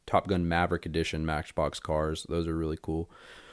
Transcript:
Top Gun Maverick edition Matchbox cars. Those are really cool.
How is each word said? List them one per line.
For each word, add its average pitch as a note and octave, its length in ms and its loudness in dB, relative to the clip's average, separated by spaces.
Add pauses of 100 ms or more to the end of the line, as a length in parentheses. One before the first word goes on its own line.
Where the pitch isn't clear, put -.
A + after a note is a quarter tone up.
Top F#2 220 2
Gun F#2 180 2
Maverick E2+ 400 2
edition D#2+ 400 0
Matchbox D2+ 540 -2
cars. D#2 480 0
Those E2 180 0
are E2 100 0
really D#2+ 240 0
cool. D#2+ 300 -4 (420)